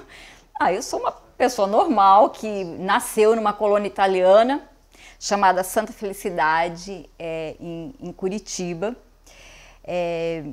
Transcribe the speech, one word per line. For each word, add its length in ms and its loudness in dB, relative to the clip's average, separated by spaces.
Ah, 140 2
eu 80 -4
sou 180 -8
uma 120 -4
pessoa 560 -2
normal 640 6
que 320 -8
nasceu 720 0
numa 180 -2
colônia 340 0
italiana 800 4
chamada 440 2
Santa 300 -4
Felicidade, 1120 -4
é, 400 -8
em, 400 -12
em 120 -12
Curitiba. 840 -8
É, 580 -4